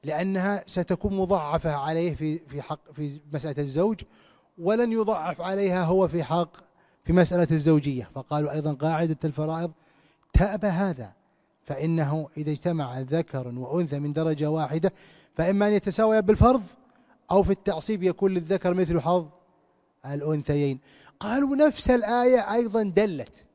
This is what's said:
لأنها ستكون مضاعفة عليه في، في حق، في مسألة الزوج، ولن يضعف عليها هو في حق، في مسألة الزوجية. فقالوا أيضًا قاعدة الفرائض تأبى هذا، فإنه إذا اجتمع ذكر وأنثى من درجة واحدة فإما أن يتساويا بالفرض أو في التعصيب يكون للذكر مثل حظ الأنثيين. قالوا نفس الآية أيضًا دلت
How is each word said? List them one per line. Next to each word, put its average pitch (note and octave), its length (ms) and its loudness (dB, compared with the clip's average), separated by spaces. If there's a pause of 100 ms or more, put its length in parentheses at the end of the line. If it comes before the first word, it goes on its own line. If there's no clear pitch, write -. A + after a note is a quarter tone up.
لأنها F#3+ 600 -2
ستكون F#3+ 500 -2
مضاعفة E3 580 0
عليه D#3+ 400 -2
في، D3+ 240 -4
في C#3+ 240 -12
حق، - 300 -12
في D3 280 -8 (120)
مسألة D3 300 -6
الزوج، E3 380 0 (580)
ولن A3 340 0
يضعف G3 480 -2
عليها F#3 440 0
هو F#3 240 4
في D#3 160 -2
حق، E3+ 320 -2 (480)
في D#3+ 80 -2
مسألة F3 380 4
الزوجية. D3 640 2
فقالوا D3 380 -4
أيضًا D3+ 200 -4
قاعدة D#3 520 -2
الفرائض D#3+ 480 -4 (600)
تأبى G3 340 2
هذا، E3 460 -2 (520)
فإنه D3+ 720 -2
إذا D3+ 140 -4
اجتمع D3 480 -4
ذكر C3+ 500 -4
وأنثى C#3+ 500 -4
من D3 140 -4
درجة D3+ 380 0
واحدة D#3 420 -2 (420)
فإما G3 340 2
أن G#3 40 4
يتساويا A3 480 2
بالفرض A3 420 6 (680)
أو F#3+ 120 6
في F3 80 2
التعصيب F#3+ 520 -2
يكون F#3 320 2
للذكر F3+ 400 0
مثل E3+ 260 0
حظ E3 280 0 (760)
الأنثيين. C#3+ 760 -2 (400)
قالوا C4+ 360 0
نفس D4 340 2
الآية A#3+ 640 2
أيضًا A3+ 280 0
دلت F#3 720 -2